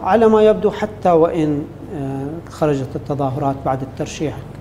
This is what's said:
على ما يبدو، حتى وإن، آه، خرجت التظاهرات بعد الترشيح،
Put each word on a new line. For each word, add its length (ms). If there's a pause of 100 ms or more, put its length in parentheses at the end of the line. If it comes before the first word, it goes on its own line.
على 240
ما 140
يبدو، 300
حتى 380
وإن، 540 (320)
آه، 540
خرجت 460
التظاهرات 600 (100)
بعد 160
الترشيح، 560 (240)